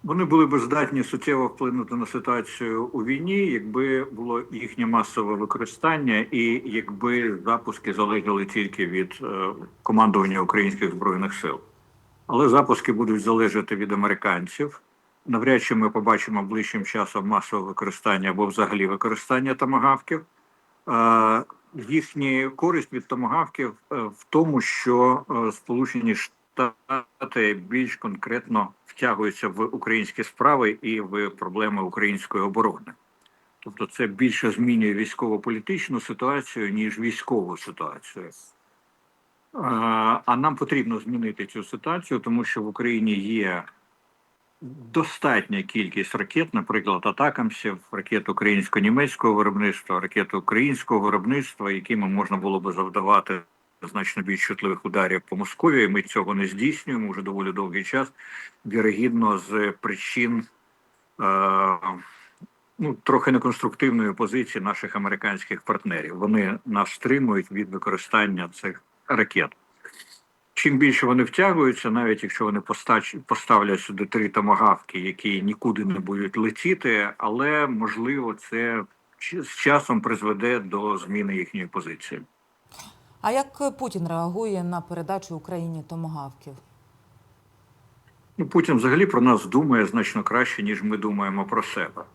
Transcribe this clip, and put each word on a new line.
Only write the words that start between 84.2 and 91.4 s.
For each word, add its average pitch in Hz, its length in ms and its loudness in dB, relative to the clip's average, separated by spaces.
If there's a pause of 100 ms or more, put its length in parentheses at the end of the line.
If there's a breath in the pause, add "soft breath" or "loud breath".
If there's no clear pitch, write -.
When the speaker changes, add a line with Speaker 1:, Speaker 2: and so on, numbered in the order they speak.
Speaker 2:
на 175 160 -4
передачу 170 560 -8
Україні 165 520 -6
томагавків? 156 640 -10 (1900)
Speaker 1:
Ну, 180 80 0
Путін 170 300 4
взагалі 131 300 6
про 120 140 2
нас 120 260 6
думає 123 400 4
значно 107 360 -2
краще, 120 400 0
ніж 101 200 -4
ми 107 140 0
думаємо 101 480 -2